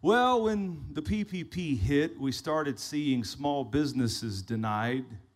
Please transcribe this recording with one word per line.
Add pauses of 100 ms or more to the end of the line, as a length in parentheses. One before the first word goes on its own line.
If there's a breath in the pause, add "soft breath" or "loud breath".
Well,
when
the
P
P
P
hit,
we
started
seeing
small
businesses
denied (320)